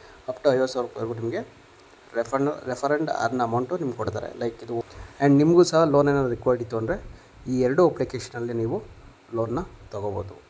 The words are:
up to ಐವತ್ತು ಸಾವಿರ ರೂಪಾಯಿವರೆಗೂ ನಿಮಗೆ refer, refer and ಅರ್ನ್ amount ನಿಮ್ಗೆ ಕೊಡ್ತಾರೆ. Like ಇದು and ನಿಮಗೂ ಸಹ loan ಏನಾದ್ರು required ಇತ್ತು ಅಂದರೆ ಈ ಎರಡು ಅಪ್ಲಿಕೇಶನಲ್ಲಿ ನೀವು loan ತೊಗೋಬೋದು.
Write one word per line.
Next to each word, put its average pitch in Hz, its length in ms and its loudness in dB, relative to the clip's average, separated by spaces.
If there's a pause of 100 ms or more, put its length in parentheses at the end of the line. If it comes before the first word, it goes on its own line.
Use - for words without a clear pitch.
(300)
up 131 140 -8
to 143 100 6
ಐವತ್ತು 131 200 2
ಸಾವಿರ 123 160 -4
ರೂಪಾಯಿವರೆಗೂ 113 380 -6
ನಿಮಗೆ - 380 -8 (500)
refer, 135 520 -2
refer 143 320 0
and 156 100 -2
ಅರ್ನ್ 123 320 -2
amount 123 360 -2
ನಿಮ್ಗೆ 135 200 -4
ಕೊಡ್ತಾರೆ. 113 420 -6
Like 120 240 -6
ಇದು 117 220 -6 (360)
and 143 80 6
ನಿಮಗೂ 156 340 8
ಸಹ 165 200 4
loan 143 260 4
ಏನಾದ್ರು 139 200 2
required 120 340 0
ಇತ್ತು 113 140 -6
ಅಂದರೆ 117 200 -2 (540)
ಈ 127 100 0
ಎರಡು 143 280 4
ಅಪ್ಲಿಕೇಶನಲ್ಲಿ 120 640 -6
ನೀವು 117 300 -2 (500)
loan 117 260 -2 (320)
ತೊಗೋಬೋದು. 98 580 -8